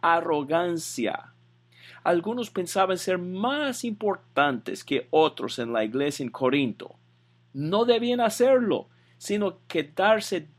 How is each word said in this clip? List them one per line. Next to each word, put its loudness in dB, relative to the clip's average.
arrogancia. 0
Algunos 0
pensaban 0
ser -2
más -4
importantes -2
que -4
otros 2
en -4
la 0
iglesia -4
en -6
Corinto. -2
No 0
debían 2
hacerlo, 2
sino -2
quedarse 0